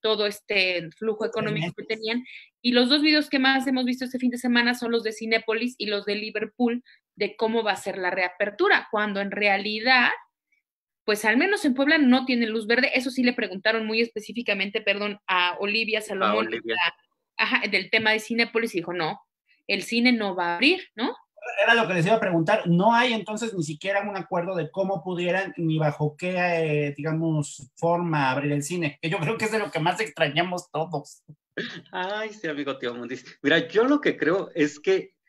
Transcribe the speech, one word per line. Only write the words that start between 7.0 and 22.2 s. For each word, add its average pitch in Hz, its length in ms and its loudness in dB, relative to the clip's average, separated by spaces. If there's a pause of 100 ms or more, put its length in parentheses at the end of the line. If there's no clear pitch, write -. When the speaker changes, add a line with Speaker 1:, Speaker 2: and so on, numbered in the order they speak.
Speaker 1:
de 202 220 -4
cómo 226 260 0
va 214 100 0
a 190 40 -2
ser 190 200 -8
la 180 140 -2
reapertura, 202 800 0
cuando 208 300 0
en 202 100 -4
realidad, 214 800 2 (960)
pues, 208 200 0
al 220 120 4
menos 381 280 2
en 269 100 4
Puebla 285 240 4
no 254 260 6
tienen 240 260 0
luz 220 160 -4
verde. 247 280 2
Eso 262 160 0
sí 254 120 -2
le 247 120 4
preguntaron 220 520 -2
muy 220 140 0
específicamente, 208 800 -4
perdón, 202 480 -2
a 180 320 2
Olivia 214 400 -2
Salomón, 113 460 0
Speaker 3:
A - 20 -8
Olivia. 113 260 -4
Speaker 1:
la, - 720 -4
ajá, 220 240 -2
del 190 220 -2
tema 220 220 2
de 214 80 0
Cinépolis, 226 540 -2
y 185 40 -2
dijo, 165 140 -6
"No, 175 280 -4 (480)
el 196 140 -2
cine 240 300 2
no 208 220 0
va 175 200 -2
a - 20 -6
abrir", 311 400 2
¿no? 285 180 -2 (500)
Speaker 2:
Era 233 100 6
lo 226 140 2
que 185 60 0
les 170 100 2
iba 214 120 4
a 220 40 2